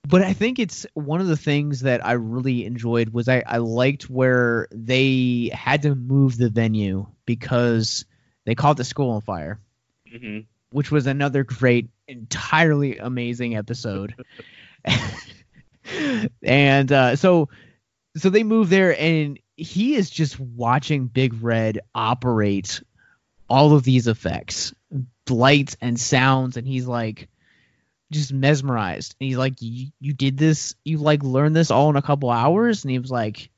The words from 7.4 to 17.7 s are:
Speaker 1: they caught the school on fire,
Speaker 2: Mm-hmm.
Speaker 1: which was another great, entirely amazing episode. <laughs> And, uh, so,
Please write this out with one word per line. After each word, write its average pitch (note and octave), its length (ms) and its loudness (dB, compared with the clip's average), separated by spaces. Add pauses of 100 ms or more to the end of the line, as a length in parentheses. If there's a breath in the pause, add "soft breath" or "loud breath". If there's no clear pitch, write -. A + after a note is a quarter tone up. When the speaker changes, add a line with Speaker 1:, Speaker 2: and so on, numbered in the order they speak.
Speaker 1:
they A#2 100 0
caught D3 220 2
the A#2+ 60 -6
school B2+ 280 -4
on G#2 100 -4
fire, F2+ 380 -8 (520)
Speaker 2:
Mm-hmm. A2+ 280 -14 (320)
Speaker 1:
which C3+ 180 -4
was D3 160 0
another C#3 380 -2
great, A#2+ 460 2 (180)
entirely C#3+ 920 0
amazing A#2+ 580 -6
episode. G#2+ 600 -8 (680 loud breath)
<laughs> - 100 0 (1500 loud breath)
And, C#3 480 4
uh, C3 240 4
so, E3+ 340 2 (680 soft breath)